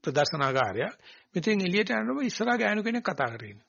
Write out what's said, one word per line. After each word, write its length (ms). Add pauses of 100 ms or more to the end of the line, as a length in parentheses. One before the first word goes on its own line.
ප්‍රදර්ශනාගාරය 800 (440)
මෙතෙන් 320
එළියට 320
යනකොට 320
ඉස්සරහා 320
ගෑනු 260
කෙනෙක් 220
කතා 240
කරගෙන. 400